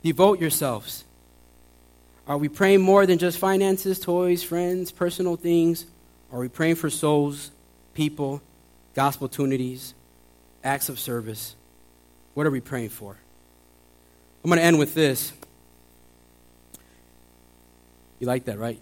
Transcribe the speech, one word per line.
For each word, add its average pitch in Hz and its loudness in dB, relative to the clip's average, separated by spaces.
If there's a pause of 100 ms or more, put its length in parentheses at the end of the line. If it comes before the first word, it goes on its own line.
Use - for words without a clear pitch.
Devote 175 4
yourselves. 143 -4 (1200)
Are 143 -2
we 147 -2
praying 196 4
more 196 6
than 180 4
just 175 -2
finances, 190 0
toys, 180 0
friends, 180 -4
personal 175 -4
things? 170 2 (460)
Are 123 -10
we 123 -6
praying 165 0
for 165 -4
souls, 147 0 (460)
people, 151 -4 (500)
gospel 135 -2
opportunities, 127 -4 (680)
acts 139 -4
of 127 -12
service? 113 -10 (800)
What 147 0
are 151 2
we 131 -4
praying 117 -8
for? 98 -18 (1300)
I'm 170 -2
gonna 170 4
end 170 6
with 147 2
this. 147 0 (2750)
You 123 -4
like 123 -2
that, 104 -8
right? 113 -6